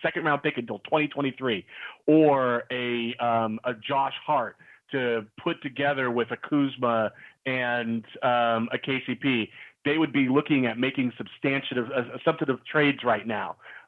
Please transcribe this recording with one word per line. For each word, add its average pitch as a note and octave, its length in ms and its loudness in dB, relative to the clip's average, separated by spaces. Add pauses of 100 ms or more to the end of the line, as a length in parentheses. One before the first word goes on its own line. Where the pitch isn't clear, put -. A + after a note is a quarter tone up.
second E3 220 -4
round D3 180 0
pick D3+ 160 -2
until A#2 300 -6
twenty D3+ 220 2
twenty-three, C3 560 -2 (420)
or C3+ 640 6
a, A#2+ 440 -2
um, A2+ 500 0
a B2 80 -2
Josh C3+ 400 -2 (120)
Hart B2+ 300 0 (380)
to A#2+ 320 0 (180)
put E3+ 180 -4
together C3+ 500 -2
with A#2 200 0
a A#2+ 60 -6
Kuzma B2 760 0 (340)
and, A#2+ 600 -2 (180)
um, A#2 480 2
a B2+ 100 -4
K C3 240 -4
C B2 100 -4
P, A#2 340 0 (340)
they D3 140 2
would D#3 160 2
be C3+ 160 4
looking C#3 360 4
at A2+ 140 -2
making B2+ 380 0
substantive, C3+ 720 -4
uh, B2 320 -4
substantive D#3 420 0
trades C#3+ 380 2
right A2 240 0
now. G2 300 -4 (300)